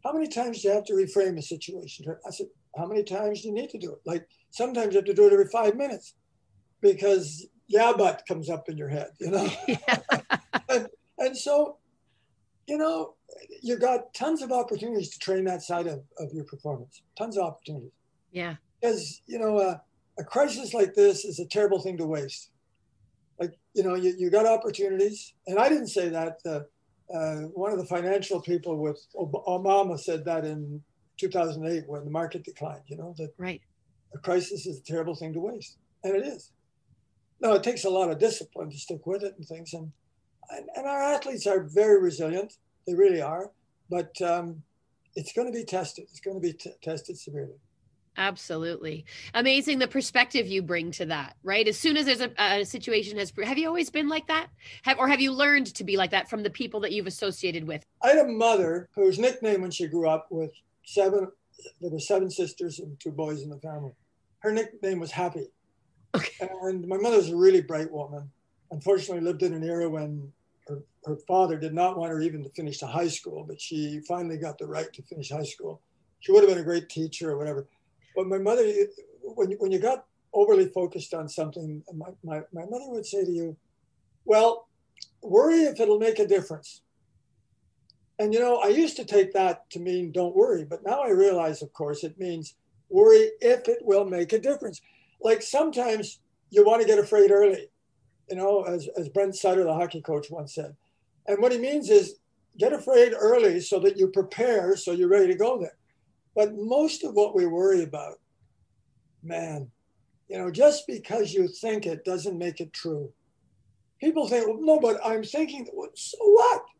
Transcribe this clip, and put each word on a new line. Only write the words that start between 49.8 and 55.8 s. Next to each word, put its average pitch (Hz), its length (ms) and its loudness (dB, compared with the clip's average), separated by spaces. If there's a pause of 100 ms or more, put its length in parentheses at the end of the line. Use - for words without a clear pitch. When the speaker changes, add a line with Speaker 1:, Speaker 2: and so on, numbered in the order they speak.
Speaker 2:
perspective 254 640 -2
you 190 120 -2
bring 170 320 -6
to 175 140 -8
that, 151 380 -8
right? 208 240 2
As 208 100 -2
soon 311 180 2
as 294 100 0
there's 247 140 0
a, 247 160 -4
a 202 280 2
situation 208 520 -4
has, 202 160 -6 (120)
have 254 140 -4
you 320 100 -2
always 339 220 -4
been 294 180 -4
like 311 180 -6
that? 320 220 -2 (340)
Have, 262 160 0
or 262 80 2
have 269 140 4
you 269 120 2
learned 277 420 2
to 202 100 -10